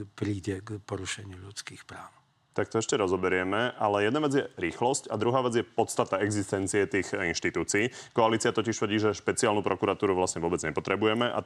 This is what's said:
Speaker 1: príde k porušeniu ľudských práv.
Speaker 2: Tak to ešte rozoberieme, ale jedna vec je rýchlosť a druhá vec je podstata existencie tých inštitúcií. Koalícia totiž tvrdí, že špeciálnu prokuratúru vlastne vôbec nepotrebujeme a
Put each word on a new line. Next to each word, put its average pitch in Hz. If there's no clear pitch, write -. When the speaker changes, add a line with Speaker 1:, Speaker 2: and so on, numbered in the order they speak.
Speaker 1:
príde 98
k 107
porušeniu 95
ľudských -
práv. -
Speaker 2:
Tak -
to 110
ešte 135
rozoberieme, 95
ale 104
jedna 139
vec 135
je 139
rýchlosť 117
a -
druhá 123
vec 117
je -
podstata -
existencie 101
tých 95
inštitúcií. 95
Koalícia 113
totiž 110
tvrdí, 107
že 107
špeciálnu 104
prokuratúru 95
vlastne 90
vôbec 85
nepotrebujeme 104
a -